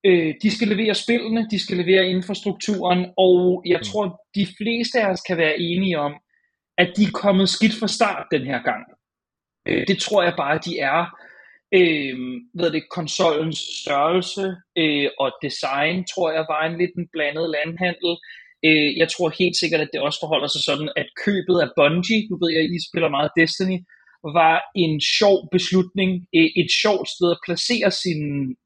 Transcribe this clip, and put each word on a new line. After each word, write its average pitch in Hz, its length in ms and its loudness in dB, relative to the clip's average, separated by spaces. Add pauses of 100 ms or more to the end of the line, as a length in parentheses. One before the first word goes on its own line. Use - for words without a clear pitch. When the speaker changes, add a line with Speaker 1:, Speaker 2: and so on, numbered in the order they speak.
Speaker 1:
øh, 170 380 4
de 214 80 4
skal 220 180 -2
levere 208 260 0
spillene, 226 560 0
de 208 80 -2
skal 185 180 -4
levere 180 340 4
infrastrukturen, 180 960 -2 (120)
og 180 480 4
jeg 170 120 2
Speaker 2:
Mm. - 60 -6
Speaker 1:
tror, 202 360 -6 (140)
de 196 120 0 (120)
fleste 233 420 -2
af 214 120 2
os 175 80 -4
kan 180 160 -4
være 156 240 2
enige 175 380 0
om, 147 140 -2 (680)
at 180 180 2
de 208 60 2
er 196 120 4
kommet 190 340 2
skidt - 320 2
fra 208 80 -2
start 202 420 -2
den 147 160 0
her 131 160 -4
gang. - 220 -4 (840)
Øh, - 180 0
det 190 120 0
tror 202 240 2
jeg 175 140 0
bare, 147 280 -2
de 170 140 -8
er. 151 380 -2 (580)
Øhm, 139 600 2 (200)
hvad 170 120 -2
er 156 60 0
det, 156 180 -6
konsolens 160 680 -2 (240)
størrelse, 175 760 -2 (220)
øh, 147 300 0 (100)
og 135 140 0 (100)
design, 147 600 -2 (100)
tror 170 180 0
jeg, 160 160 -2
var 156 180 -2
en 170 120 -6
lidt 175 200 0
en 170 140 -8
blandet 156 380 -2
landhandel. 170 640 -4 (520)
Øh, 151 320 4
jeg - 120 2
tror 175 200 -2 (100)
helt 180 180 0
sikkert, 160 240 0
at 147 120 -4
det 147 80 -6
også 143 220 -2
forholder 151 240 0
sig 143 160 -4
sådan, 151 340 -2
at 147 100 -4 (180)
købet 185 400 2
af 127 120 -2
Bungie, 180 540 2
nu 175 120 -4
ved 170 140 0
jeg, 160 80 2
I 175 140 -2 (120)
spiller 165 180 0
meget 147 300 0
Destiny, 185 400 0 (600)
var 165 220 4 (120)
en 160 260 2
sjov 196 520 2
beslutning, 185 580 0 (260)
øh, 160 140 6 (120)
et 160 80 -2 (120)
sjovt 196 260 2
sted 175 220 0
at 170 160 -2
placere 208 440 0
sine 143 640 -4 (120)